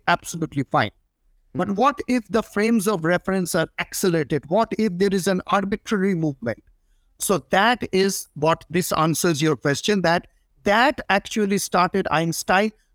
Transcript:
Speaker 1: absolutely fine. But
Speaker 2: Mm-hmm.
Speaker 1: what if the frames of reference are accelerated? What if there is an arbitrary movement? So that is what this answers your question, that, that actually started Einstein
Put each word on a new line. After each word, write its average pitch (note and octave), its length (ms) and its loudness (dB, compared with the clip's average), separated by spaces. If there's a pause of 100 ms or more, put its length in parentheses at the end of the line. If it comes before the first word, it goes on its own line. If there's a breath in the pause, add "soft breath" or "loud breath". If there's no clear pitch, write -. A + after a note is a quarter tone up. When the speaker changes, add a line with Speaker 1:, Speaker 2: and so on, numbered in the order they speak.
Speaker 1:
absolutely D#3+ 560 -4
fine. B2 280 0 (600)
But F#3 140 -2
Speaker 2:
Mm-hmm. G3+ 80 -2
Speaker 1:
what C4 320 2
if B3 220 -2
the G#3+ 140 0
frames G#3+ 440 0
of F#3+ 160 -2
reference F3+ 520 0
are D#3+ 120 0 (120)
accelerated? D#3+ 720 -2
What F#3+ 300 0
if F3 180 -2
there G3 160 2
is F#3+ 140 -2
an F#3 200 0
arbitrary G3 680 -2
movement? D3 480 -4 (560)
So F3+ 200 0 (100)
that G#3+ 420 2
is F#3+ 440 0
what D#3+ 340 0
this E3+ 240 -2
answers D#3+ 480 0
your D#3 160 2
question, F3 460 0
that, E3+ 240 0 (360)
that A#3 460 2
actually G3+ 480 0
started F3+ 540 0
Einstein F#3 600 0 (240)